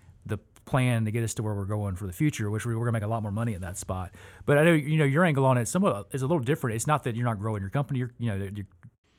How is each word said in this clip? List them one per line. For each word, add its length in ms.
the 120
plan 400
to 80
get 100
us 120
to 100
where 100
we're 100
going 300
for 140
the 40
future," 380
which 160
we, 80
we're 120
gonna 60
make 120
a 20
lot 160
more 80
money 240
at 60
that 180
spot. 320
But 120
I 60
know, 80
you 260
know, 60
your 200
angle 220
on 100
it 120
somewhat 420
is 120
a 40
little 160
different. 320
It's 140
not 160
that 100
you're 100
not 140
growing 240
your 80
company. 300
You're, 180
you 180
know, 160
you're, 140